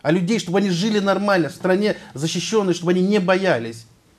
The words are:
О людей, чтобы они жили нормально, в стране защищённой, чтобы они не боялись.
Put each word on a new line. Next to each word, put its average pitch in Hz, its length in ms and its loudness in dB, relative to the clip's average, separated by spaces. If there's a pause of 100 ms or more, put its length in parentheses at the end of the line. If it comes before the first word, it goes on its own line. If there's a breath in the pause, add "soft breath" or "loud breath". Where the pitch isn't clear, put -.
О 147 80 2
людей, 185 280 2
чтобы 180 200 -2
они 196 100 2
жили 208 300 0
нормально, 196 500 2
в - 40 -10
стране 202 420 0 (180 loud breath)
защищённой, 175 600 -2
чтобы 170 180 0
они 180 100 2
не 202 180 2
боялись. 175 640 0 (340)